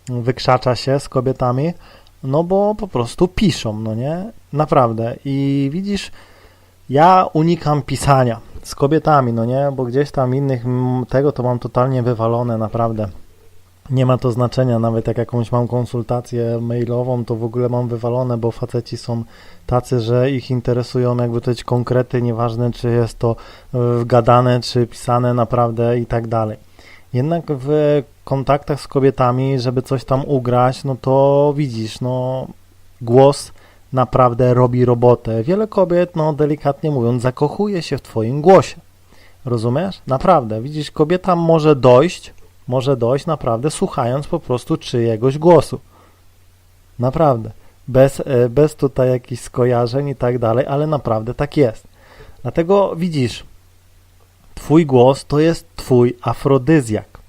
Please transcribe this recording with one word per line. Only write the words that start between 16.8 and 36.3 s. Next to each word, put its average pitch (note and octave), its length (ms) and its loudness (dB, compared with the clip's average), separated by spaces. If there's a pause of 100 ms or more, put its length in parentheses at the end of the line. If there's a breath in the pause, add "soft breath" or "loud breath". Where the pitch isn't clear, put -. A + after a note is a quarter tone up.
to A#2+ 100 -4
w A2 80 -6
ogóle A#2+ 260 -2
mam B2 180 -2
wywalone, A#2+ 500 -2
bo A2+ 140 -2
faceci A#2+ 460 -8
są A#2 260 -6 (440 loud breath)
tacy, B2 320 0
że B2 320 0
ich B2+ 200 -4
interesują B2 680 -2
jakby A#2+ 240 -2
to - 40 -8
powiedzieć A#2+ 180 -4
konkrety, B2 580 -2
nieważne A#2+ 500 -2
czy B2 180 -4
jest A#2 300 -2
to, A#2 160 0 (380 loud breath)
e, A#2+ 240 0
wgadane, B2 640 4
czy A#2 280 -2
pisane B2 460 -2
naprawdę A#2+ 680 0
i A#2 60 -4
tak A#2 220 -4
dalej. A2 300 -4 (560 loud breath)
Jednak D#3 340 -2
w C3+ 220 -6 (540)
kontaktach C#3 580 -2
z - 60 -18
kobietami, C3 720 0
żeby B2 220 -2
coś B2+ 220 -4
tam C3+ 220 -2
ugrać, B2 580 0
no C3+ 180 -4
to C#3 540 4
widzisz, A2+ 460 -6
no B2+ 460 -6 (540)
głos C3 500 4 (420 soft breath)
naprawdę B2 600 4
robi B2 320 2
robotę. A#2+ 580 2
Wiele G3 240 0
kobiet, F3 480 0
no D#3 180 0